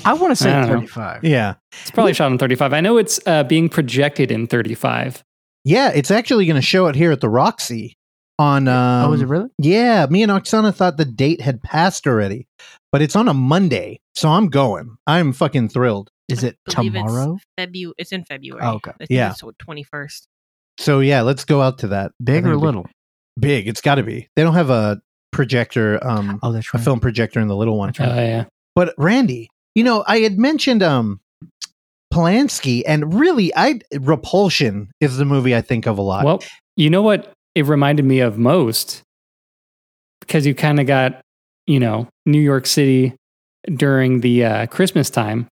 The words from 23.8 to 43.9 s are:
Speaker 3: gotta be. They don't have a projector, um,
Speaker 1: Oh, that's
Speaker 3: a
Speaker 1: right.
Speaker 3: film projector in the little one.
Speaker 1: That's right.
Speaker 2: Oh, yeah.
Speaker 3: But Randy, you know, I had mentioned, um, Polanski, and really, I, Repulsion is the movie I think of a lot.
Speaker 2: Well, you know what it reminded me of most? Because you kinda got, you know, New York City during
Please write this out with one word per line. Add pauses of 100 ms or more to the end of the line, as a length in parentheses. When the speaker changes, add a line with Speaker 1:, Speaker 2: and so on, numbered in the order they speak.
Speaker 3:
gotta
be.
They
don't
have
a (300)
projector,
um,
Speaker 1:
Oh,
that's
Speaker 3:
a
Speaker 1:
right.
Speaker 3:
film
projector
in
the
little
one.
Speaker 1:
That's
right.
Speaker 2:
Oh,
yeah. (300)
Speaker 3:
But
Randy, (280)
you
know,
I
had
mentioned,
um, (920)
Polanski,
and
really,
I, (180)
Repulsion (100)
is
the
movie
I
think
of
a
lot.
Speaker 2:
Well, (340)
you
know
what (220)
it
reminded
me
of
most? (1160)
Because
you
kinda
got, (460)
you
know, (160)
New
York
City (600)
during